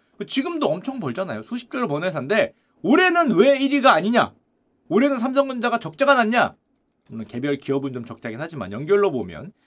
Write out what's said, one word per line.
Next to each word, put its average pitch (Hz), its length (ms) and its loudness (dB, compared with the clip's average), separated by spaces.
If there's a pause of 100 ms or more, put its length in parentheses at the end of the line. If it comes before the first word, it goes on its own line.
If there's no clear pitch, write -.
(280)
지금도 302 400 -2
엄청 185 320 -4
벌잖아요. 135 440 -8
수십 - 280 -12
조를 247 160 -4
버는 156 220 -4
회사인데 156 440 -2 (280)
올해는 339 500 4
왜 254 260 6
일 269 140 0
위가 262 220 4
아니냐? 185 400 2 (560)
올해는 262 280 4
삼성전자가 247 640 0
적자가 277 340 2
났냐? 226 420 2 (520)
물론 113 180 -12
개별 139 320 -4
기업은 139 360 -4
좀 120 120 -10
적자긴 117 340 -12
하지만 143 320 -10
연결로 180 400 2
보면 113 400 -8 (160)